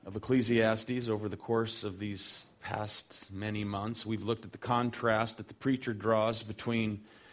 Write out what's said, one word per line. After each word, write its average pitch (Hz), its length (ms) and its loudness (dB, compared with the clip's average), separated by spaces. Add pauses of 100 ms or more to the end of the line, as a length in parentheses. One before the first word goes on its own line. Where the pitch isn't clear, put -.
of 98 120 -8
Ecclesiastes 117 920 4
over 107 200 0
the 101 100 -6
course 113 460 0
of 95 160 -6
these 101 440 -6 (160)
past - 720 -6
many 104 320 -2
months, 104 400 -4
we've 107 200 -4
looked 107 200 0
at 98 80 -14
the - 60 -14
contrast 117 800 2
that 107 100 -10
the - 60 -16
preacher 131 400 0
draws 110 480 2
between 107 600 -2 (280)